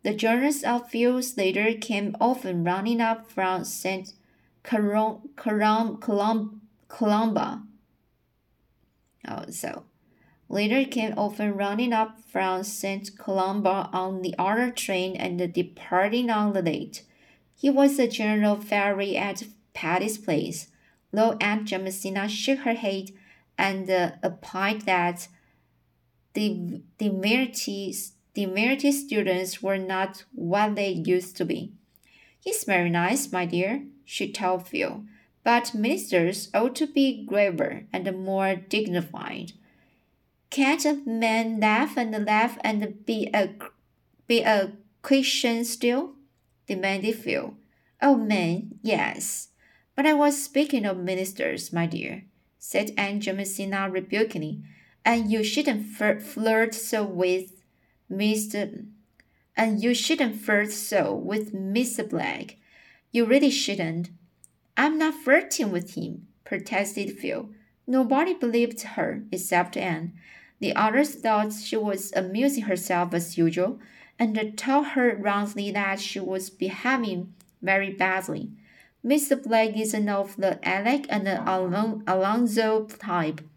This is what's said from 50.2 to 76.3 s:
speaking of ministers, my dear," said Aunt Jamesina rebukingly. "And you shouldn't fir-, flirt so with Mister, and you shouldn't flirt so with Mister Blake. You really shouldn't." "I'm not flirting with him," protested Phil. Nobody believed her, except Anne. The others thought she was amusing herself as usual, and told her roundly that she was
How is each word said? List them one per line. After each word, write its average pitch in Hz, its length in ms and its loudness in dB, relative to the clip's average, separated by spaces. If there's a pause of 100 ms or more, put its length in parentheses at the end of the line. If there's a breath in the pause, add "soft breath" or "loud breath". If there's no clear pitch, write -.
speaking 277 440 2
of 190 120 0
ministers, 185 760 -4
my 170 140 2
dear," - 360 -6 (340)
said 208 400 -2
Aunt 202 260 -2
Jamesina 196 680 -4
rebukingly. 185 720 -2 (420 loud breath)
"And 226 280 2
you 220 120 2
shouldn't 220 440 0
fir-, - 320 0
flirt 220 540 2
so - 300 -2
with 185 580 -2 (480)
Mister, 214 760 -2 (720 soft breath)
and 214 280 2
you 240 100 4
shouldn't 247 420 0
flirt 208 360 2
so 196 420 0
with 214 400 -4
Mister 208 500 -2
Blake. - 560 -6 (520 soft breath)
You 233 140 4
really 277 240 6
shouldn't." 175 600 -2 (680)
"I'm 311 200 2
not 311 180 2
flirting 254 560 2
with - 240 -4
him," 165 320 -8 (160)
protested 202 760 -4
Phil. - 300 -6 (380 loud breath)
Nobody 262 460 4
believed 233 480 0
her, - 500 -6
except 180 460 0
Anne. 170 360 -4 (460 loud breath)
The - 160 0
others 247 400 2
thought 214 380 2
she - 240 -6
was 202 360 -4
amusing 220 500 0
herself 180 500 0
as 170 240 -2
usual, 170 420 2 (380 loud breath)
and 214 400 0
told 277 300 2
her 240 280 2
roundly 202 560 -2
that 196 280 -2
she - 200 -6
was 190 300 -4